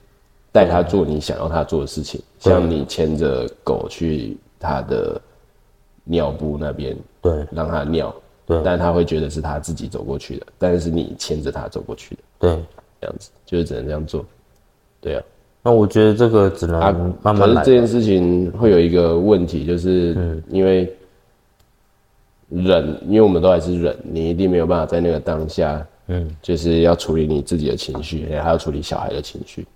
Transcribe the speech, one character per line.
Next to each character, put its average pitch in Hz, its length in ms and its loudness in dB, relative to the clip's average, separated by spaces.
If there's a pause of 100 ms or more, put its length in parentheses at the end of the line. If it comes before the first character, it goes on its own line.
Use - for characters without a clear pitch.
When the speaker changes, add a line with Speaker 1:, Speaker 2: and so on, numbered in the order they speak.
(520)
Speaker 1:
带 98 140 6
他 87 160 2
做 85 220 0
你 76 160 -2
想 - 180 -6
要 - 100 -6
他 80 160 -2
做 78 160 -4
的 69 60 -4
事 78 160 -8
情， - 180 -12 (220)
Speaker 2:
对。 95 100 6
Speaker 1:
像 87 160 2
你 76 180 -2
牵 78 300 -2
着 67 300 -2 (160)
狗 - 260 -4
去 65 480 -6 (220)
他 69 240 -4
的 50 380 -4 (840)
尿 80 260 -2
布 73 280 -6
那 73 140 -6
边， 67 240 -8 (240)
Speaker 2:
对。 78 320 -2
Speaker 1:
让 78 160 -4
他 78 160 -4
尿， 78 300 -4 (320)
Speaker 2:
对。 82 180 0
Speaker 1:
但 90 140 0
他 85 140 0
会 87 120 2
觉 80 160 -2
得 73 80 -4
是 78 120 -8
他 76 180 -6
自 80 140 -8
己 - 140 -10
走 - 160 -10
过 69 160 -8
去 - 200 -14
的， - 80 -16 (120)
但 90 220 0
是 82 100 -4
你 82 280 -4
牵 78 240 -6
着 139 100 -6
他 - 160 -10
走 - 120 -10
过 - 140 -12
去 - 200 -18
的。 - 80 -18 (160)
Speaker 2:
对。 87 120 2 (500)
Speaker 1:
这 - 60 -8
样 - 120 -10
子， - 120 -20 (140)
就 90 140 -4
是 85 60 0
只 71 100 -8
能 62 100 -8
这 76 60 -6
样 78 160 -6
做。 76 180 -8 (760)
对 73 160 -6
啊。 - 60 -6 (400)
Speaker 2:
那 120 100 4
我 110 140 6
觉 107 180 4
得 107 100 6
这 117 140 4
个 104 220 6
只 87 160 -4
能 82 140 0
Speaker 1:
啊， 98 120 4 (300)
Speaker 2:
慢 107 120 2
慢 101 180 6
来。 127 100 4
Speaker 1:
可 - 20 -2
是 - 20 -2
这 127 120 8
件 117 80 4
事 117 160 0
情 90 500 2
会 107 180 4
有 90 80 8
一 85 120 6
个 85 280 4
问 92 280 4
题， 78 200 -4
就 87 100 0
是 87 400 0
Speaker 2:
嗯。 82 320 -4
Speaker 1:
因 95 160 2
为 92 260 4 (1600)
人， 85 560 2
因 98 80 0
为 110 80 6
我 104 60 8
们 90 120 2
都 92 100 6
还 87 80 6
是 87 220 -2
人， 82 220 0
你 80 260 -4
一 85 60 -2
定 92 160 2
没 90 80 2
有 82 80 2
办 87 120 0
法 78 60 -2
在 85 160 -2
那 85 100 0
个 78 80 0
当 78 300 -4
下， 76 380 -4 (220)
Speaker 2:
嗯。 85 220 -4 (120)
Speaker 1:
就 87 120 -4
是 82 280 2
要 85 120 4
处 80 220 -4
理 78 100 0
你 76 140 -2
自 85 160 -4
己 73 120 -2
的 62 80 -2
情 73 260 -10
绪， 78 240 -8 (120)
还 82 120 -2
要 82 80 2
处 80 120 -8
理 73 120 -6
小 - 160 -8
孩 - 100 -8
的 - 140 -8
情 - 240 -14
绪。 - 300 -14